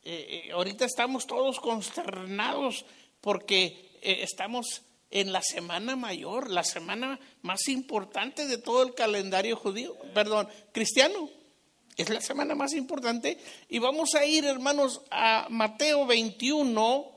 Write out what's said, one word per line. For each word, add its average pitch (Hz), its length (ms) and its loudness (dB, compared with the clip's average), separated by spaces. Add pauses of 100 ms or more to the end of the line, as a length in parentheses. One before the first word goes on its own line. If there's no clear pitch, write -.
Eh, 165 420 -10
eh, - 60 -14
ahorita 196 340 -2
estamos 247 400 -2
todos 254 340 0
consternados 226 1300 -4 (340)
porque, 190 840 0
eh, 190 180 2
estamos 226 640 -6 (260)
en 196 240 -2
la 185 80 0
semana 175 540 -4
mayor, 226 560 -6
la 180 120 2
semana 226 560 -4 (220)
más 185 260 -2
importante 254 800 -4
de 247 140 -2
todo 247 240 4
el 247 100 0
calendario 202 640 0
judío, 226 400 -6 (160)
perdón, 208 340 2 (240)
cristiano. 285 600 4 (640)
Es 170 160 -2
la 220 100 -2
semana 294 320 -2
más 285 200 -2
importante. 269 680 -2 (300)
Y 240 100 -2
vamos 277 340 0
a 294 100 6
ir, 302 220 4
hermanos, 269 640 2
a 226 400 4
Mateo 247 560 2
veintiuno 240 1120 2